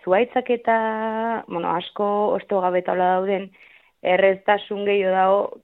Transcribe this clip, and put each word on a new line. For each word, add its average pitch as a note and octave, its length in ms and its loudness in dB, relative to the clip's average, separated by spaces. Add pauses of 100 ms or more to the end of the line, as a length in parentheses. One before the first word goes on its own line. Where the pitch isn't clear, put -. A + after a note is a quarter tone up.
zuhaitzak A#3+ 460 0
eta, A3+ 960 -2
bueno, F3 240 -4
asko F3+ 360 -4 (260)
osto F#3+ 280 -2
gabe F3+ 200 0
taula F3+ 320 0
dauden, F#3+ 360 -2 (540)
erreztasun G3 840 2
gehiago G3+ 280 2
dago F#3+ 260 4 (240)